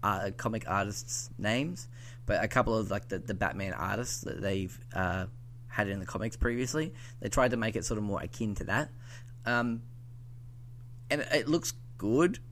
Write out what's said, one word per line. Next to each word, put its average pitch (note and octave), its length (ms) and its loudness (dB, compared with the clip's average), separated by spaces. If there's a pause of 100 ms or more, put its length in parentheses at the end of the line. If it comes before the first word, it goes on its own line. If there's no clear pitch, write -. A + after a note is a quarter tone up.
uh, G2+ 340 2
comic A2 300 -2
artists' - 720 -2
names, B2+ 480 0 (400)
but F#2+ 160 4
a A2 40 2
couple A#2+ 300 4
of, G#2+ 140 2
like, G2+ 160 -2
the, F#2+ 100 -2
the - 160 -2
Batman G2 400 0
artists G2+ 480 -2
that - 200 -4
they've, G2 360 0 (160)
uh, F#2 320 2 (440)
had G#2 180 2
in G2 120 0
the F#2 60 -4
comics A2 300 -2
previously, B2+ 580 2 (260)
they A#2 100 -2
tried B2 220 6
to A#2+ 60 2
make A2 180 2
it A2 80 0
sort A2+ 140 0
of G#2 60 0
more G2 180 0
akin G#2+ 340 -2
to F#2 100 -4
that. A#2 260 2 (540)
Um, A#2+ 360 2 (1300)
and D3 120 2
it, - 100 -2
it C3 160 6
looks D#3+ 260 2 (240)
good B2 420 6 (120)